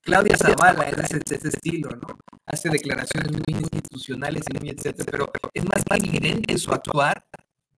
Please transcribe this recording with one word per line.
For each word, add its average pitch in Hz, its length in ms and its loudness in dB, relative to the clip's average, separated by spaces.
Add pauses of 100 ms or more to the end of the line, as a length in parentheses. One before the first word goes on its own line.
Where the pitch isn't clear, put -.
Claudia - 340 6
Zavala - 520 6
es - 80 -2
de - 80 2
ese, - 160 -2
de - 160 -2
ese - 120 -4
estilo, 160 420 -2
¿no? - 280 -10 (280)
Hace 151 220 -2
declaraciones 151 600 0
muy 156 300 0
institucionales 151 880 -4
y - 80 -4
muy 147 120 -6
etcétera, 147 400 -6
pero - 220 -4 (220)
es 165 100 -2
más 190 200 0 (100)
evidente - 640 0
su - 140 -4
actuar - 520 0 (540)